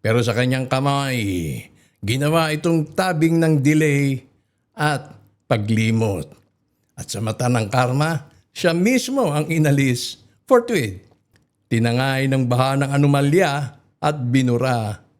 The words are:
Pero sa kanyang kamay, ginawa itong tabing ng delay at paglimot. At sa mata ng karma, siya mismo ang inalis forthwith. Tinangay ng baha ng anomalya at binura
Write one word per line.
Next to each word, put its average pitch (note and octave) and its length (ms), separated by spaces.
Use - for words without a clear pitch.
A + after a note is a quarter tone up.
Pero A2+ 160
sa A2+ 160
kanyang B2+ 320
kamay, C#3 480
ginawa D3+ 480
itong D#3 400
tabing E3 480
ng D#3 240
delay C#3+ 560
at D3+ 400
paglimot. A2 800
At - 80
sa G2+ 160
mata A2+ 240
ng A2 240
karma, C3 560
siya E3 240
mismo B3 560
ang D3 160
inalis C#3+ 720
forthwith. G3 560
Tinangay C3 560
ng C3+ 160
baha C3 400
ng C3+ 80
anomalya C#3+ 880
at - 180
binura A#2+ 640